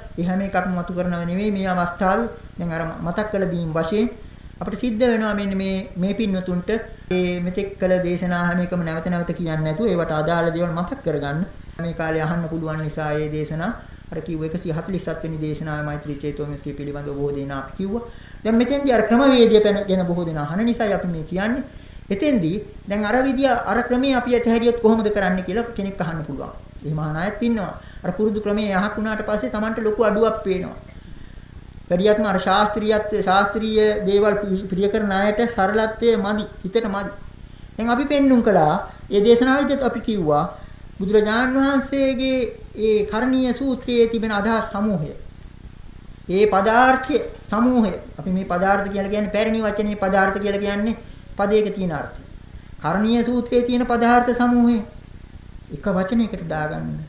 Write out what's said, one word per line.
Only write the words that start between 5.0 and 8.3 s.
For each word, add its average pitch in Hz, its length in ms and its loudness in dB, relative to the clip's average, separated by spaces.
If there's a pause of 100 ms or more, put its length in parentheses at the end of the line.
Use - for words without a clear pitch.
වෙනවා 220 320 2
මෙන්න 202 200 -2
මේ, 190 380 -2
මේ 190 220 -2
පින්වතුන්ට 185 560 -2 (340)
මේ 180 360 0
මෙතෙක් 196 360 -4
කළ 185 220 2
දේශනා 175 460 0